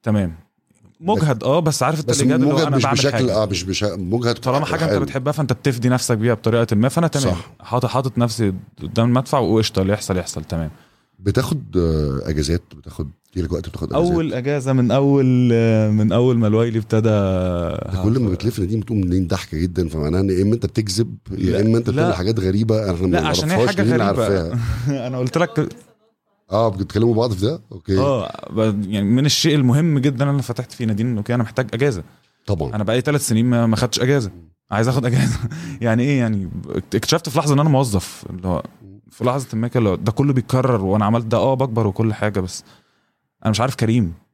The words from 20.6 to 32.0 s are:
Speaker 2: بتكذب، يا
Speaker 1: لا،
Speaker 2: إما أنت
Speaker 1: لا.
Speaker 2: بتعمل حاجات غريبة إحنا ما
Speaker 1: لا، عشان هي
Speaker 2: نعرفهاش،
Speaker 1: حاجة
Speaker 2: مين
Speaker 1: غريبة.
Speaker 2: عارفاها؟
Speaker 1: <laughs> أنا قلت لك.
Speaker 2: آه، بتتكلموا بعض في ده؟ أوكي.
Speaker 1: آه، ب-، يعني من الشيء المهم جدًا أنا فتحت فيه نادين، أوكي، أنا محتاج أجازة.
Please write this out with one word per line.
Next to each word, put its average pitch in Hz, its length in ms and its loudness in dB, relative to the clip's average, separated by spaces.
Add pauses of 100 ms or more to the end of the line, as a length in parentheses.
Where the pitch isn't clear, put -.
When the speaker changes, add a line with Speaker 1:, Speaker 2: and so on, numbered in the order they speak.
Speaker 2:
بتكذب، 110 500 -2 (160)
يا 92 60 -8
Speaker 1:
لا، 92 240 0
Speaker 2:
إما 113 160 4
أنت 117 120 0
Speaker 1:
لا. 127 60 -2
Speaker 2:
بتعمل 143 200 0
حاجات 104 240 -2
غريبة 104 520 0
إحنا 87 160 -2
ما 87 100 2
Speaker 1:
لا، 78 100 -2
عشان - 220 -2
هي - 80 0
Speaker 2:
نعرفهاش، 175 180 2
Speaker 1:
حاجة 196 100 0
Speaker 2:
مين 120 160 2
Speaker 1:
غريبة. - 40 0 (200)
Speaker 2:
عارفاها؟ 98 340 0 (180)
Speaker 1:
<laughs> 127 300 -4
أنا 127 100 -6
قلت 127 200 -2
لك. 170 320 -2 (840)
Speaker 2:
آه، 110 180 2
بتتكلموا 107 460 0
بعض 113 180 0
في 92 120 -2
ده؟ 160 160 -2 (100)
أوكي. 95 280 -2
Speaker 1:
آه، 131 520 -4
ب-، 107 340 0
يعني 101 240 -2
من 131 160 4
الشيء 151 300 2
المهم 143 440 2
جدًا 139 300 0
أنا 143 120 0
فتحت 120 300 -8
فيه 120 140 -6
نادين، 110 320 -2
أوكي، 104 180 -4
أنا 123 80 0
محتاج 110 300 -4
أجازة. 117 300 -2 (420)